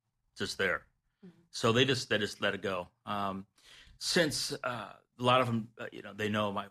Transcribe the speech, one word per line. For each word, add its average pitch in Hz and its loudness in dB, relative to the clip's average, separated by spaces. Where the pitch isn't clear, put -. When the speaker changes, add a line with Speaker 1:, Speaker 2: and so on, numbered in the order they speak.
Speaker 1:
just - -4
there. 87 2
Speaker 2:
Mm-hmm. 185 -20
Speaker 1:
So - 4
they 120 6
just, 131 0
they 107 2
just 101 -4
let 101 0
it 92 -10
go. 92 -4
Um, 98 -4
since, - 0
uh, 117 -6
a - -4
lot 123 6
of 120 2
'em, 113 -2
uh, 117 -8
you - -12
know, 104 -14
they 104 -2
know 104 0
my, 101 -4